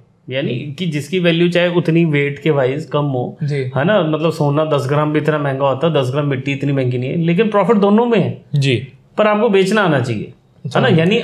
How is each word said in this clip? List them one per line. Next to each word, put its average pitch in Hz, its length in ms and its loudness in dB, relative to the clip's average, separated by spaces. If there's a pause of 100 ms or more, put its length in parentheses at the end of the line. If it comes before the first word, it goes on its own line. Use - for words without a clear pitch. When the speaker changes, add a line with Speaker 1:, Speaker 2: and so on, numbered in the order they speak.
(300)
Speaker 1:
यानी 135 220 -4
कि 147 340 -8
जिसकी 147 320 -4
value 170 300 2
चाहे 175 200 2
उतनी 170 360 2
weight 143 340 0
के 160 120 0
wise 139 340 0
कम 147 200 -2
हो, 131 380 -4
Speaker 2:
जी। 147 140 -2
Speaker 1:
है 131 280 -2
ना, 196 180 2
मतलब 156 300 0
सोना 147 320 0
दस 143 240 -2
ग्राम 147 240 0
भी 151 60 0
इतना 151 200 0
महंगा 139 280 -2
होता 160 200 0
है, 165 80 0
दस 131 160 0
ग्राम 147 160 -2
मिट्टी 139 260 -2
इतनी 139 200 -2
महंगी 127 260 0
नहीं 127 120 -4
है, 160 60 -4
लेकिन 170 340 0
profit 202 260 2
दोनों 202 300 4
में 233 120 2
है। 127 240 -2 (120)
Speaker 2:
जी। 135 380 0 (260)
Speaker 1:
पर 214 80 4
आपको 214 220 2
बेचना 196 340 2
आना 151 180 2
चाहिए, 117 320 -6 (440)
है - 60 2
ना? 247 80 4
Speaker 2:
जी। 165 100 4
Speaker 1:
यानी 202 240 2